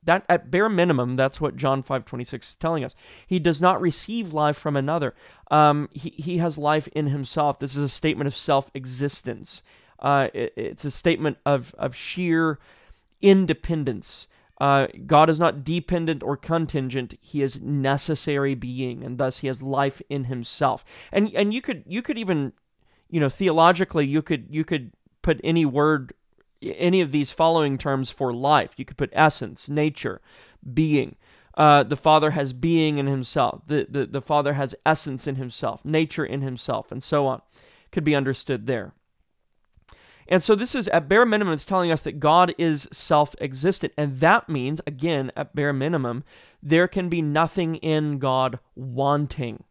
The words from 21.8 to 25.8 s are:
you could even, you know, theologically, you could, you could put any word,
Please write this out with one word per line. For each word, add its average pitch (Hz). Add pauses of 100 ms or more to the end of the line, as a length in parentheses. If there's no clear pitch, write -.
you 202
could 240
even, 175 (560)
you 165
know, 143
theologically, 165
you 151
could, 143
you 151
could 135 (280)
put -
any 165
word, 143 (480)